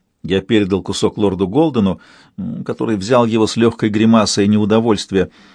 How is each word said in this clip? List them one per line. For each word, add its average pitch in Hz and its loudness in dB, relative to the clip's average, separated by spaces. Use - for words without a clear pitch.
Я 95 -2
передал 98 0
кусок - -4
лорду 95 0
Голдену, 120 0
м, - -8
который 117 -4
взял 117 0
его 110 0
с - -4
лёгкой 113 0
гримасой 104 2
неудовольствия. 107 0